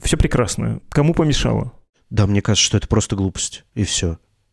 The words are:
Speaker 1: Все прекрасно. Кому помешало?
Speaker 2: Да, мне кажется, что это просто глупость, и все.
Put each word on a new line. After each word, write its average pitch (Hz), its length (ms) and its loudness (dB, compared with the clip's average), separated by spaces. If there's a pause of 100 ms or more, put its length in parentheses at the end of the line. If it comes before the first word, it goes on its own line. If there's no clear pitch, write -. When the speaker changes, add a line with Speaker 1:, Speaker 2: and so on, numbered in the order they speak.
Speaker 1:
Все - 140 0
прекрасно. 113 720 0
Кому 147 240 2
помешало? 123 600 0 (360)
Speaker 2:
Да, 101 180 2
мне 101 140 2
кажется, 104 240 2
что - 140 2
это - 100 -6
просто 107 260 0
глупость, - 500 -4 (100)
и 110 100 0
все. 85 340 -2 (340)